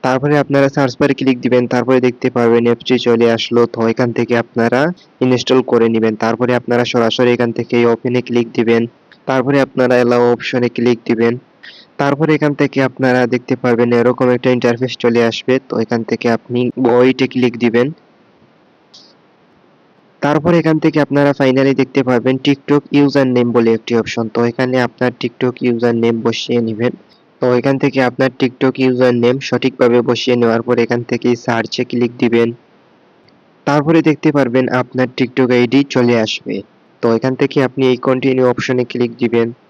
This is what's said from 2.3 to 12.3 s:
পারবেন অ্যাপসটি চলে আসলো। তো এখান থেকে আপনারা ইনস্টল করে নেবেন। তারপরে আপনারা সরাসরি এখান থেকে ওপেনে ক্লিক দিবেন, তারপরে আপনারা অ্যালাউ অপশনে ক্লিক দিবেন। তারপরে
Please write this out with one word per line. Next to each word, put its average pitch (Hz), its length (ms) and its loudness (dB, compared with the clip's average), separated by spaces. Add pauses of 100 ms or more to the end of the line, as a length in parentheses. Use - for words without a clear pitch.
পারবেন 117 320 2
অ্যাপসটি 120 280 -2 (120)
চলে 117 200 2 (100)
আসলো। 117 240 0 (120)
তো 117 60 -10 (120)
এখান 120 260 -2
থেকে 120 160 -2 (100)
আপনারা 117 380 0 (440)
ইনস্টল 127 340 2 (120)
করে 117 220 2
নেবেন। 110 200 0 (100)
তারপরে 117 360 -2
আপনারা 120 320 0
সরাসরি 123 440 0
এখান 120 220 -2
থেকে 120 180 -4 (180)
ওপেনে 123 340 -2
ক্লিক 117 200 -2 (100)
দিবেন, 117 240 2 (480)
তারপরে 131 360 0
আপনারা 127 320 0
অ্যালাউ 120 260 2 (100)
অপশনে 120 420 -2
ক্লিক 120 240 0 (100)
দিবেন। 117 240 0 (640)
তারপরে 143 400 0